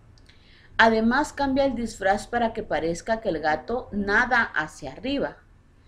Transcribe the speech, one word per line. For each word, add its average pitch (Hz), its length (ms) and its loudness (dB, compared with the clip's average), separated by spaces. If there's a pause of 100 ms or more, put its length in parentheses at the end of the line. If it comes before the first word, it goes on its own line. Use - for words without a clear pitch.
(760)
Además, 226 540 4
cambia 277 340 0
el 269 100 0
disfraz 208 520 -2
para 233 260 -2
que 208 100 -6
parezca 170 580 -2
que 214 80 -4
el 160 100 0
gato 156 540 -2
nada 220 500 2
hacia 156 480 -6
arriba. 214 460 -4 (500)